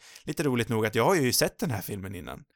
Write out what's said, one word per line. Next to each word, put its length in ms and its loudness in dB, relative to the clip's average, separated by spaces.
lite 200 -4
roligt 260 2
nog, 160 2
att 100 -2
jag 100 4
har 100 4
ju 180 2
sett 260 0
den 120 -2
här 100 -2
filmen 340 -8
innan. 280 -12